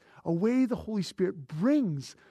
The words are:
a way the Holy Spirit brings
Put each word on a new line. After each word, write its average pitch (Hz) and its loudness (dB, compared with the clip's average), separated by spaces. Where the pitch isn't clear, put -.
a 165 -4
way 226 2
the 240 2
Holy 214 -4
Spirit 180 -4
brings 180 0